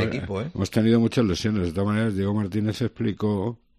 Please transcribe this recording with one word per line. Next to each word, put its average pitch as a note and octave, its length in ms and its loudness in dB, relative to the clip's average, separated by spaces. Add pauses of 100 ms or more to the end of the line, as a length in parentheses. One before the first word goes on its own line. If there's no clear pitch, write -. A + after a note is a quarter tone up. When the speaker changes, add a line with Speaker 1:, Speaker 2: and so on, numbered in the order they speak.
Speaker 1:
hemos, A2 100 -4
Speaker 2:
equipo, F#2+ 260 -4
¿eh? D3+ 120 -6
Speaker 1:
hemos G2 180 -2
tenido A2+ 280 4
muchas A#2 260 2
lesiones. G2 420 0
De E2+ 40 -4
todas G2 160 -2
maneras, G#2+ 260 0
Diego G2 200 0
Martínez G#2+ 480 -2
explicó, G#2+ 760 -2 (220)